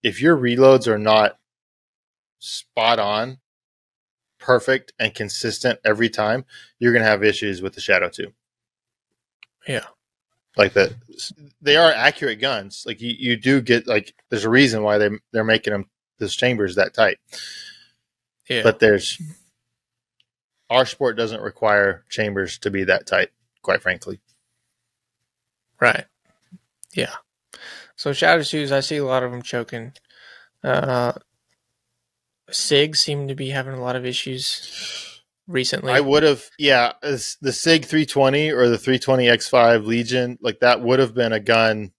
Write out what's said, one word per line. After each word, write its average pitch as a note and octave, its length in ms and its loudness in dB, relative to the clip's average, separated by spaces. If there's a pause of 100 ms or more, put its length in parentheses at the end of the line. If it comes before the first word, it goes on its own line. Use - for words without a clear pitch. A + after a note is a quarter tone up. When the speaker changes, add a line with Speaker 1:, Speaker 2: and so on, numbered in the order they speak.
Speaker 1:
if G#2+ 180 -4
your D#3+ 160 4
reloads B2+ 480 4
are A2 140 0
not G#2+ 400 2 (960)
spot - 640 -2
on, A2 400 -2 (1000)
perfect, C3 640 0
and A2 140 -4
consistent A2 720 -6
every A2 240 0
time, A2+ 360 -4 (340)
you're A#2+ 140 2
gonna A2+ 120 2
have G#2 180 2
issues G2+ 380 -2
with F#2+ 120 -8
the - 80 -18
Shadow F2+ 280 0
two. - 240 -12 (1300)
Speaker 2:
Yeah. B2+ 180 -6 (720)
Speaker 1:
Like G2 160 4
that, F#2 200 2 (680)
they D3 160 2
are E3 140 6
accurate A#2+ 500 -2
guns. A2 440 -6
Like A2+ 160 -10
you, A#2+ 160 -8
you A#2+ 200 -2
do C3 240 2
get, A#2 260 0
like, G#2+ 260 -4 (160)
there's G#2+ 160 -4
a A2 40 -2
reason A#2 340 4
why G#2 140 2
they, G#2 120 2 (220)
they're A2 120 -2
making A2 300 0
'em, G2 160 -6 (280)
those G2+ 180 -6
chambers G#2 400 -2
that F#2+ 180 0
tight. G#2+ 260 0 (1300)
Speaker 2:
Yeah. A#2+ 140 0
Speaker 1:
But A2 160 2
there's, G#2 420 2 (1500)
our B2+ 160 4
sport B2 320 -4
doesn't A2+ 240 -4
require G#2 680 0
chambers G2 500 -4
to G2+ 120 -4
be G2 140 -2
that F#2 200 0
tight, F#2 240 0 (320)
quite F#2+ 200 -2
frankly. F#2 380 -8 (1600)
Speaker 2:
Right. B2 260 0 (880)
Yeah. - 220 -6 (800)
So - 160 -6
Shadow E3 300 2
twos, C#3+ 300 -6
I C#3 80 2
see D3 180 -4
a C#3+ 80 -4
lot B2+ 160 -2
of B2 100 -6
'em A#2+ 120 -12
choking. A#2+ 500 -10 (680)
Uh, B2+ 500 -2 (1400)
SIG D3+ 480 0
seem C#3+ 320 -4
to C3+ 60 -10
be C3 160 -10
having C3+ 240 -8
a B2+ 60 -12
lot B2 140 -6
of B2+ 100 -8
issues - 1160 -10 (260)
recently. C3 460 -4
Speaker 1:
I C#3 80 4
would've, C#3+ 480 2 (100)
yeah, C3 420 2
as C3+ 380 -6
the C3+ 140 -4
SIG D#3+ 320 2
three D#3 200 0
twenty C#3 460 0
or B2 160 4
the A#2 100 2
three C3 220 0
twenty B2+ 300 2
X A#2 180 2
five A#2 380 4
Legion, A#2+ 560 -2
like, A#2+ 180 -6
that B2 220 4
would've B2 320 2
been A#2 180 -2
a A2 80 -2
gun G#2+ 600 0